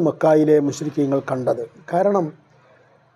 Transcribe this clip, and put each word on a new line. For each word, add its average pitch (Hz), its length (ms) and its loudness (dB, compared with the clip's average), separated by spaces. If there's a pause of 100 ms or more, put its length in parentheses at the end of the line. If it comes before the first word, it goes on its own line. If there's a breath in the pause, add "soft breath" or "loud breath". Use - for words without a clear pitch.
(100)
മക്കായിലെ 156 560 4
മുശ്രിക്കീങ്ങൾ 139 520 -4 (120)
കണ്ടത്. 120 340 -4 (280)
കാരണം 190 340 0 (880 soft breath)